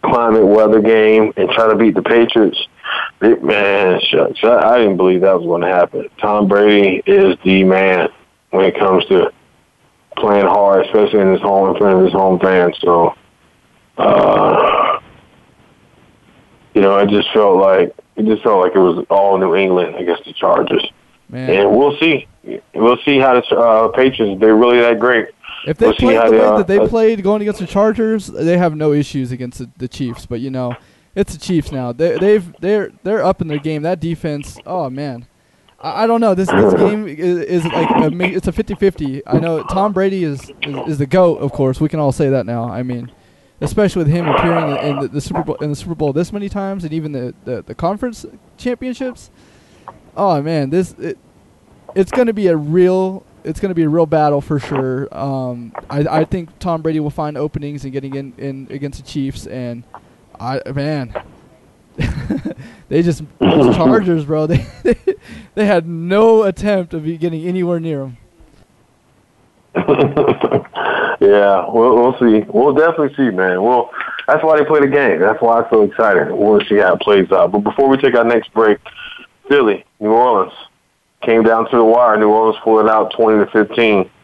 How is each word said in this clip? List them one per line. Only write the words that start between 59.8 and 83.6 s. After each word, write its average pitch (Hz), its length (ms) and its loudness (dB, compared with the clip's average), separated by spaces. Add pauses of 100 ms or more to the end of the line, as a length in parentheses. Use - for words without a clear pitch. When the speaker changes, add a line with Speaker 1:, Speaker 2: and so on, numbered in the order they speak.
Speaker 2:
I, 127 200 -8 (140)
man, 139 400 -6 (840)
<laughs> - 920 -10
they 151 140 0
just, 160 220 -4 (140)
those 143 380 2
Speaker 1:
<laughs> - 0 -
Speaker 2:
Chargers, 180 480 0
bro. 156 220 -2
<laughs> 165 100 0
They, - 100 -4 (160)
they, 240 140 0 (580)
they 214 120 -2
had 175 200 0
no 196 560 2
attempt 196 500 -2
of 160 120 -8 (140)
getting 165 280 -6
anywhere 175 340 -4
near 156 220 -6
'em. 127 160 -14 (1600)
Speaker 1:
<laughs> - 920 -2 (520)
Yeah, 101 500 4
we'll, 117 280 2
we'll 123 220 2
see. 107 280 4
We'll 131 280 2
definitely 156 420 0
see, 131 180 0
man. 92 280 0
Well, 120 280 0 (380)
that's 156 160 2
why 156 140 4
they 147 80 2
play 151 140 2
the 139 60 4
game. 131 320 2
That's 104 220 0
why 117 200 2
I'm 117 100 -2
so 110 120 4
excited. 101 480 2
We'll 104 360 2
see 101 100 0
how 92 180 4
it 92 60 -6
plays 98 320 2
out. 90 200 2
But 104 80 0
before 110 280 0
we 135 80 4
take 135 180 0
our 117 100 4
next 117 280 0
break, 110 260 2 (720)
Philly, 117 360 2 (140)
New 107 120 -2
Orleans 113 420 2 (680)
came 113 200 2
down 113 280 2
to 131 60 0
the 117 80 4
wire. 113 340 4
New 107 100 2
Orleans 110 340 2
pulled 110 220 2
it 110 60 4
out 107 240 0
twenty 110 280 2
to 98 80 -4
fifteen. 107 600 0 (140)